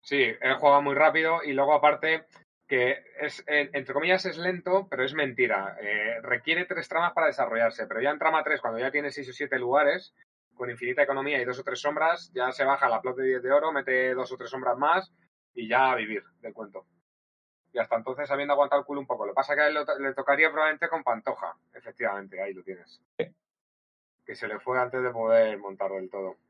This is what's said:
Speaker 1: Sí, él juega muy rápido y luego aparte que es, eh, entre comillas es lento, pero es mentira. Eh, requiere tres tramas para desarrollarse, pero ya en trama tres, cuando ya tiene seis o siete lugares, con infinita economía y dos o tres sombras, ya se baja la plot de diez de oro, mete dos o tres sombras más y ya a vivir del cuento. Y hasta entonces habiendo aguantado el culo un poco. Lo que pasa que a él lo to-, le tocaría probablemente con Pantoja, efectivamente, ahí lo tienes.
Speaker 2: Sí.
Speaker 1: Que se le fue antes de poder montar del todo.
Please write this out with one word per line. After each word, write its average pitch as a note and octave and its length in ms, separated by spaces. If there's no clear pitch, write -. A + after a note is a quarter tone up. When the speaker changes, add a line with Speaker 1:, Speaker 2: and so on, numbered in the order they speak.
Speaker 1:
Sí, C#3 220
él B2+ 320
juega C#3+ 260
muy C#3 140
rápido D#3+ 480
y D3 100
luego C#3 200
aparte D3+ 520
que B2+ 360
es, - 260
eh, D3 280
entre C3 200
comillas F3 320
es D#3+ 120
lento, F3+ 520
pero B2+ 140
es C3+ 100
mentira. A#2+ 680
Eh, G#2+ 400
requiere D#3 440
tres E3 220
tramas E3+ 260
para D#3+ 140
desarrollarse, A#2 600
pero A2+ 140
ya C#3 80
en D3+ 80
trama D#3 260
tres, D3+ 180
cuando A#2 180
ya C3 100
tiene C#3+ 220
seis C3+ 180
o B2+ 40
siete C3+ 260
lugares, C#3+ 560
con B2 140
infinita B2 340
economía C#3 380
y A#2+ 40
dos B2 140
o C3 40
tres B2 180
sombras, D#3 500
ya B2+ 200
se C#3 120
baja C3+ 240
la A2+ 140
plot B2+ 160
de C3 80
diez B2+ 180
de B2+ 80
oro, D3+ 200
mete B2+ 420
dos B2+ 180
o B2+ 60
tres A#2+ 120
sombras B2+ 280
más E3 340
y A2 140
ya B2+ 240
a B2 40
vivir G#2+ 280
del A2+ 140
cuento. G2+ 320
Y A#2+ 60
hasta A#2 160
entonces C3 360
habiendo C#3+ 220
aguantado C#3+ 280
el - 40
culo C#3+ 160
un C3 60
poco. G#2+ 180
Lo G2+ 80
que - 20
pasa C#3 200
que D3 60
a D3 60
él D3 60
lo D3 120
to-, C3+ 140
le C#3 140
tocaría C#3+ 360
probablemente D#3 400
con D#3 140
Pantoja, A2+ 540
efectivamente, G2 680
ahí G2 120
lo F2+ 100
tienes. F#2 380
Speaker 2:
Sí. D#3+ 60
Speaker 1:
Que G2+ 100
se A2+ 120
le G#2+ 120
fue B2+ 200
antes B2+ 240
de B2 80
poder A2+ 480
montar G2 320
del F#2+ 180
todo. F#2+ 280